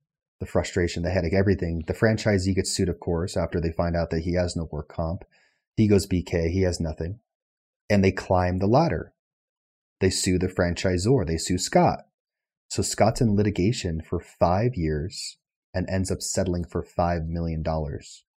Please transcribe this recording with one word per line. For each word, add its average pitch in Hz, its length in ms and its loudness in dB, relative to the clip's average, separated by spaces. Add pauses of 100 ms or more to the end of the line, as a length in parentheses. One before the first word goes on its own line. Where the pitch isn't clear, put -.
(400)
the 95 60 -8
frustration, 87 580 -2
the 85 60 -2
headache, 87 240 0
everything. 90 540 0
The 90 60 -4
franchisee 104 600 2
gets 90 180 -2
sued, 90 180 0
of 85 100 -6
course, 85 380 -4
after 85 220 -2
they 82 120 -2
find 85 240 -2
out 85 160 -2
that 82 100 -2
he 85 120 -2
has 87 220 0
no 80 160 -4
work 73 180 -10
comp. 82 340 -6 (540)
He 107 100 4
goes 101 180 4
B 90 160 0
K, 85 300 0
he 95 100 0
has 90 180 0
nothing. 82 400 -6 (720)
And 101 140 4
they 98 80 6
climb 92 480 0
the 98 80 0
ladder. 131 460 2 (840)
They 95 100 4
sue 92 280 0
the 90 100 0
franchisor. 90 800 0
They 80 120 -2
sue 90 200 -2
Scott. 165 440 2 (680)
So - 140 -4
Scott's - 380 2
in 107 140 4
litigation 95 680 0
for 85 180 -4
five 104 560 0
years 78 640 -4 (360)
and 90 160 -4
ends 95 220 -2
up 87 100 -4
settling 87 440 -2
for 85 180 -6
five 87 420 -2
million 82 380 -4
dollars. 80 640 -6 (120)